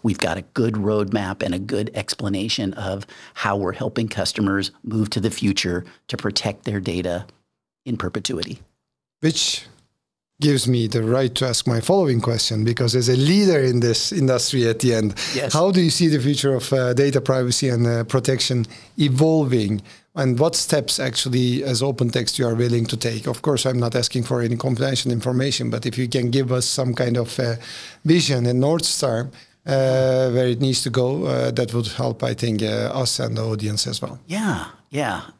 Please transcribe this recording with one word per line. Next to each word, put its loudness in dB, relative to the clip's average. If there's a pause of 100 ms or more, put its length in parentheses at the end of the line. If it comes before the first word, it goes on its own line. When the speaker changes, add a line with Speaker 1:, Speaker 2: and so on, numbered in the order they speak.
Speaker 1:
we've 2
got -2
a -8 (140)
good 2
roadmap -2
and -2
a -4
good -4
explanation -4
of -6 (300)
how -2
we're -2
helping -4
customers -2 (120)
move -2
to -4
the 0
future -2 (220)
to -6
protect -4
their -2
data -4 (580)
in -4
perpetuity. -6 (640)
Speaker 2:
Which 0 (760)
gives 4
me 2
the 0
right 2
to 0
ask -2
my 0
following 2
question, 0
because 0
as 2
a 4
leader 4
in 2
this 0
industry 2
at 0
the 4
end, 2 (220)
Speaker 1:
Yes. -2
Speaker 2:
how 4
do 4
you 4
see 2
the 4
future 2
of, -2
uh, 2
data 2
privacy 0
and, 2
uh, 0
protection 0 (320)
evolving? 2 (340)
And 2
what 2
steps 0
actually 0
as -2
OpenText 0
you 0
are 0
willing 2
to -4
take? -4
Of -4
course, 0
I'm 0
not 0
asking 0
for -2
any 0
confidential -2
information, -2
but -4
if -6
you -2
can 0
give 0
us 0
some -2
kind 0
of, -4
uh, -2 (500)
vision 4
and 2
North 2
Star, -2 (360)
uh, 2
where 4
it 0
needs 2
to -4
go, 0
uh, 0
that -2
would 0
help, -4
I 0
think, -2
uh, -2
us -2
and -4
the -2
audience -2
as -6
well. -10
Speaker 1:
Yeah, -4 (220)
yeah. -2 (160)